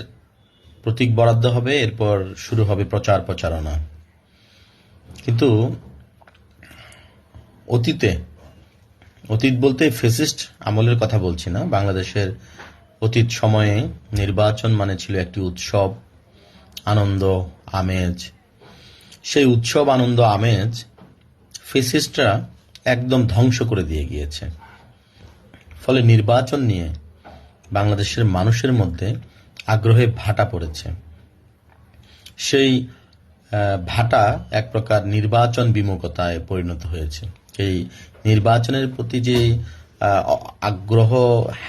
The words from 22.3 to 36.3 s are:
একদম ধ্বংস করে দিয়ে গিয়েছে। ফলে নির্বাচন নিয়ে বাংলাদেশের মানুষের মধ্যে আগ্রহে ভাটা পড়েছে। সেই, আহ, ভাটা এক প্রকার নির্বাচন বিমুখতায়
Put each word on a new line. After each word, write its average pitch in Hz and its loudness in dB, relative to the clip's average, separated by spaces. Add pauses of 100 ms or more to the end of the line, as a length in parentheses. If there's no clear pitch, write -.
একদম 123 0
ধ্বংস 120 2
করে 110 -2
দিয়ে 78 -4
গিয়েছে। 73 -8 (1400)
ফলে 127 2
নির্বাচন 117 4
নিয়ে 90 -2 (840)
বাংলাদেশের 101 0
মানুষের 107 0
মধ্যে 95 -2 (520)
আগ্রহে 113 4
ভাটা 110 -2
পড়েছে। 82 -8 (1500)
সেই, 135 2
আহ, - -6
ভাটা 113 2
এক 110 -4
প্রকার 107 0
নির্বাচন 117 2
বিমুখতায় 90 -2